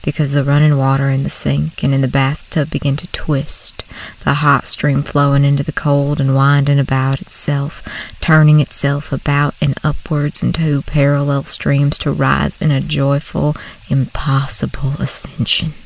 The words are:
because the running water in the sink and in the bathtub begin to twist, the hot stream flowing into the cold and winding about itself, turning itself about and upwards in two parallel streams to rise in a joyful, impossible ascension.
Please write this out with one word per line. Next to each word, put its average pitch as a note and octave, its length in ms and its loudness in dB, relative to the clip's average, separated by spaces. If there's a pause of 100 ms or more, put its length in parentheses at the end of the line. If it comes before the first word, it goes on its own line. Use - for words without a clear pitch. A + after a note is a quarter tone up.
because D3 300 -2
the C#3+ 100 0
running D3 360 4
water C3+ 320 2
in C3+ 120 0
the C#3 80 -2
sink D3 520 -2
and C#3 100 2
in C3+ 80 2
the C3 80 0
bathtub C#3+ 640 -2
begin C#3 260 -2
to - 160 -10
twist, - 720 -4 (400)
the C#3 100 0
hot C#3+ 320 2
stream C#3+ 360 0
flowing C#3+ 420 2
into C#3+ 180 2
the - 80 -2
cold C#3+ 480 0
and C3+ 160 2
winding C#3 440 4
about C3+ 420 0
itself, - 680 -4 (360)
turning D3+ 360 6
itself C#3+ 540 -2
about C#3+ 480 0
and C#3 140 2 (100)
upwards D3 580 -2
in F3+ 100 0
two D3+ 300 0
parallel C#3+ 600 2
streams C#3+ 560 0
to D3 120 -2
rise C#3 500 0
in D3+ 100 2
a C3+ 100 2
joyful, C#3+ 760 0 (360)
impossible C3+ 1080 -2
ascension. - 760 -4 (120)